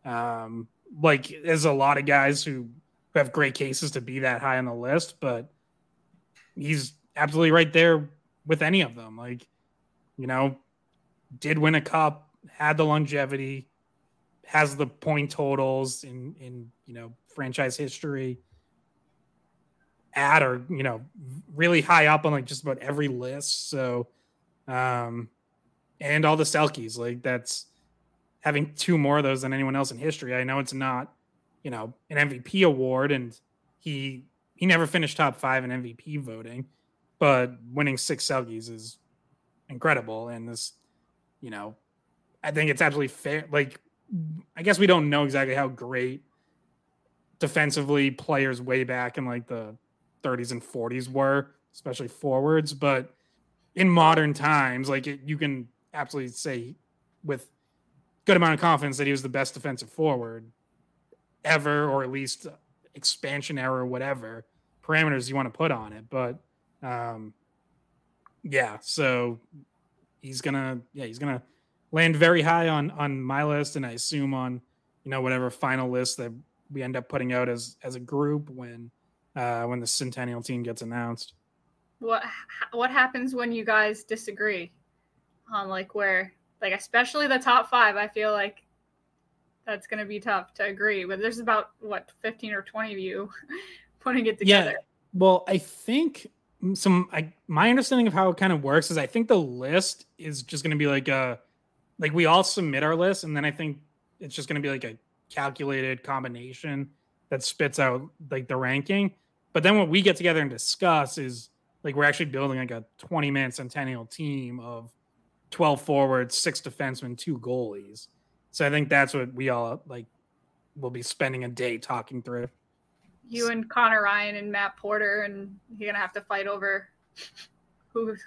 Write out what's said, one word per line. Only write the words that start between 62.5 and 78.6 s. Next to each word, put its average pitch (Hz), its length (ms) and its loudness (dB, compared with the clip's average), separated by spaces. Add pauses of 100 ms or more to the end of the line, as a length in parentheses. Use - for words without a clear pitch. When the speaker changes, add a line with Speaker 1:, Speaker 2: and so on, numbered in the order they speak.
Speaker 1:
expansion 143 640 -4
era, 131 220 -2
or 127 60 -4
whatever 127 600 -6 (360)
parameters 151 460 0
you 135 60 -8
wanna 131 160 -2
put 160 200 -2
on 110 220 -6
it. 110 160 -18
But, 127 300 -4 (440)
um, 117 520 -8 (1080)
yeah, 127 380 -2
so 123 600 -2 (800)
he's 135 180 -10
gonna, 131 400 -4 (140)
yeah, 139 100 -10
he's 113 140 -12
gonna 135 240 -4 (500)
land 160 240 4
very 165 240 8
high 165 280 4
on, 147 240 0
on 139 280 -4
my 135 240 -2
list, 147 320 -2
and 135 80 -4
I 120 60 -8
assume 135 420 -4
on, 127 300 -6 (420)
you 135 60 -12
know, 135 100 -2
whatever 127 300 0
final 131 400 -2
list 123 260 -2
that 117 160 -8 (400)
we 139 100 -8
end 127 140 -6
up 120 140 -8
putting 127 240 -2
out 123 160 0
as, 117 320 -8
as 131 120 -10
a 127 60 -12
group 147 480 -2
when, 120 420 -16 (460)